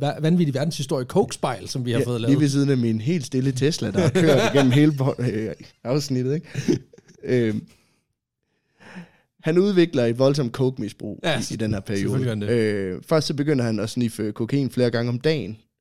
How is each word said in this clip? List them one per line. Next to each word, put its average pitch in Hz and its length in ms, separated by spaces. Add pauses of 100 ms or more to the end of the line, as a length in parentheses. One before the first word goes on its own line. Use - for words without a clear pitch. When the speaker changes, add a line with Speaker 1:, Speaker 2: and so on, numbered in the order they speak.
Speaker 1:
va-, 143 180
vanvittige 160 320
verdenshistorie 143 520
Coke-spejl, 135 640
som 127 180
vi 120 60
har 117 80
Speaker 2:
ja, 131 60
Speaker 1:
fået 120 160
Speaker 2:
lige 117 80
Speaker 1:
lavet. 143 120
Speaker 2:
ved 143 80
siden 139 200
af 135 80
min 113 240
helt 147 240
stille 131 260
Tesla, 127 400
der 190 80
har 170 100
kørt 160 360
Speaker 1:
<laughs> 101 80
Speaker 2:
igennem 135 180
hele 151 260
bo-, 127 240
øh, 107 320 (300)
afsnittet, 135 520
ikke? - 440 (440)
Øh, 117 320 (1900)
han 165 140
udvikler 175 480
et 120 140
voldsomt 135 340
coke-misbrug 127 680
Speaker 1:
Ja, 147 160
Speaker 2:
i, 101 40 (100)
i - 20
den 110 180
her 98 60
periode. 101 220
Speaker 1:
selvfølgelig 101 240
gør 120 60
han 107 100
det. 104 80
Speaker 2:
Øh, 104 540
først 156 240
så 165 60
begynder 143 320
han 110 140
at 110 100
sniffe 110 420
kokain 123 380
flere 123 220
gange 117 180
om 120 100
dagen. 147 380 (240)